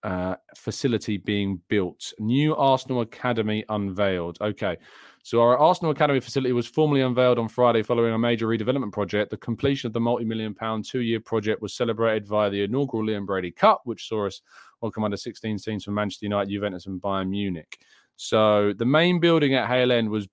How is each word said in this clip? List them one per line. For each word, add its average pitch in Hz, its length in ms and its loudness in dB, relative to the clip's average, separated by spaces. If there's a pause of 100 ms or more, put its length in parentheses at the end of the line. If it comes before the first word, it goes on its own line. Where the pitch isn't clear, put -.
uh, 92 320 -4 (200)
facility 110 600 -4
being 98 500 -4
built. 95 520 -4
New 135 360 2
Arsenal 131 460 0
Academy 110 680 -2
unveiled. 95 720 -2
Okay, 101 360 -4 (440)
so 117 200 2
our 120 180 6
Arsenal 165 320 4
Academy 143 280 2
facility 131 340 -2
was 120 120 0
formally 147 360 2
unveiled 123 360 4
on 113 100 -2
Friday 117 360 4
following 117 300 2
a 110 40 0
major 113 300 2
redevelopment 113 440 -2
project. 104 380 -2
The 107 80 -8
completion 135 480 -2
of 110 80 -6
the 117 60 -2
multi-million 110 560 -2
pound 110 300 -6
two-year 117 340 -2
project 110 420 -2
was 104 140 -8
celebrated 110 500 0
via 104 240 0
the 101 140 -2
inaugural 117 420 -2
Liam 101 220 -4
Brady 92 240 -4
Cup, 202 320 4
which 113 240 -10
saw 107 180 -2
us - 160 -6 (400)
welcome 110 220 -4
under 101 140 -2
sixteen 107 420 -8
teams 107 240 -6
from 101 100 -6
Manchester 101 320 -4
United, 101 240 0
Juventus 98 380 -6
and 92 120 -8
Bayern 95 300 -2
Munich. 98 480 -6 (380)
So 104 580 2
the 113 120 -2
main 165 340 4
building 156 340 4
at 120 140 0
Hale 127 240 2
End 113 180 2
was 104 240 -2